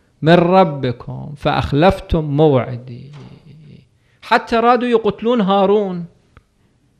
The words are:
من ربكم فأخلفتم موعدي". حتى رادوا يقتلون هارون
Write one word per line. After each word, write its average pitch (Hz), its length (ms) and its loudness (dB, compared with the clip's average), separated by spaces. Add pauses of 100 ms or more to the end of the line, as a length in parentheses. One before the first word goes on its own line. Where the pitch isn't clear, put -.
(220)
من 156 120 4
ربكم 147 1040 0
فأخلفتم 147 840 -2
موعدي". 131 880 -2 (1080)
حتى 240 340 -2
رادوا 240 320 2
يقتلون 226 540 0
هارون 196 640 0 (960)